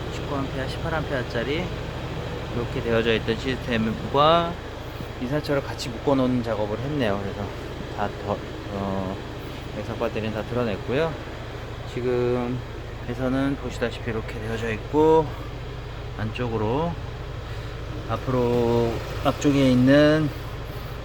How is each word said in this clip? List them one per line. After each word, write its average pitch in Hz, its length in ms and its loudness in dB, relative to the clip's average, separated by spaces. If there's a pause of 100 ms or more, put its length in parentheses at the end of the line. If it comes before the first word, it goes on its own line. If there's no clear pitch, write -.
(140)
십구 - 220 -4
암페어, 135 320 -2
십팔 - 260 -4
암페어 147 360 -2
짜리 131 340 0 (920)
이렇게 120 260 -2
되어져 113 340 4
있던 110 220 2
시스템과 131 1160 2 (680)
인산철을 139 420 0
같이 - 260 -6
묶어놓는 127 540 2
작업을 107 360 0
했네요. 120 420 0
그래서 101 260 -4 (480)
다 101 140 -2 (160)
더, 101 120 0 (360)
어, 98 440 -2 (600)
액상 107 200 -6
배터리는 113 360 -2
다 107 100 -2
드러냈고요. 120 720 0 (800)
지금 123 680 2 (480)
배선은 131 500 0
보시다시피 120 520 -2
이렇게 110 240 -4
되어져 113 400 -2
있고, 156 520 6 (920)
안쪽으로 113 760 0 (1160)
앞으로 120 840 2 (320)
앞쪽에 139 480 6
있는 147 580 8 (760)